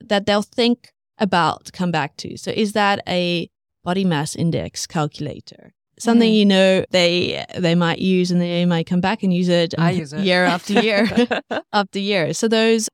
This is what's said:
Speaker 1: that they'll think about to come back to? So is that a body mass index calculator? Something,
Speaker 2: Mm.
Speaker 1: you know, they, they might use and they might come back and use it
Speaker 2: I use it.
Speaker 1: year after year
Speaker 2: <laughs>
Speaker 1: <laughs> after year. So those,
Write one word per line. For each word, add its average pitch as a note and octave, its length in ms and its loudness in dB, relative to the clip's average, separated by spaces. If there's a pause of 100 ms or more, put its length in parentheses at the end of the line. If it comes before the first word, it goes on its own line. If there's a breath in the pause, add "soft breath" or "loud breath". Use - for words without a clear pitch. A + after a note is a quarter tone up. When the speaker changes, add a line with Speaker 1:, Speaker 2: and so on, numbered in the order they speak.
Speaker 1:
that G3+ 220 -2
they'll G#3 180 2
think A#3+ 500 -2 (260)
about F3+ 480 0
to - 60 -20
come F3+ 200 -4
back D3 260 -4
to? - 200 -12
So - 180 -10
is G#3 160 0
that G3+ 340 0
a F3 440 -2 (340)
body F#3 220 -2
mass D#3 280 -2
index C#3+ 520 -4
calculator? - 880 -8 (240)
Something, A3+ 340 2
Speaker 2:
Mm. G#3+ 60 4
Speaker 1:
you G#3 80 4
know, F#3+ 460 4
they, F3 520 0 (140)
they E3+ 160 2
might E3+ 240 0
use F3+ 320 0
and F3 100 2
they F3 240 -2
might E3+ 220 0
come F3+ 160 -2
back G3+ 200 -2
and F#3+ 120 0
use F3+ 160 0
it E3+ 260 0
Speaker 2:
I E3 140 2
use D#3 240 -4
it. D#3 60 -6
Speaker 1:
year F3+ 260 2
after F3+ 340 0
year A3 260 2 (220)
Speaker 2:
<laughs> - 280 -6
Speaker 1:
<laughs> - 180 -10
after G3+ 240 -2
year. G3 340 -2
So A3+ 160 -2
those, A3+ 460 2